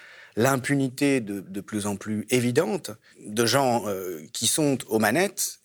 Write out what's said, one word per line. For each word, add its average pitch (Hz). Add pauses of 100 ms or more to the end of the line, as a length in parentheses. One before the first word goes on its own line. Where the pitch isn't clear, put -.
(360)
l'impunité 135
de, 101
de 95
plus 101
en 101
plus 107
évidente 127 (340)
de 110
gens, 117
euh, 92 (120)
qui 113
sont 143 (120)
aux 110
manettes 139